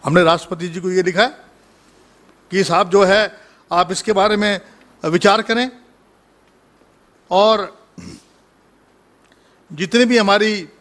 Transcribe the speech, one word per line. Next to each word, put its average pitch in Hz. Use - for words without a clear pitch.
हमने 170
राष्ट्रपति 170
जी 170
को 180
ये 185
लिखा 180
है 269
कि 185
साहब 175
जो 202
है 196
आप 175
इसके 202
बारे 208
में 208
विचार 190
करें 240
और 202
जितने 190
भी 240
हमारी 208